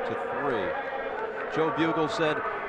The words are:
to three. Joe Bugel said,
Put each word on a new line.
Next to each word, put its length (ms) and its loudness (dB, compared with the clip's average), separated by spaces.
to 100 -2
three. 300 0
Joe 160 4
Bugel 380 2
said, 300 2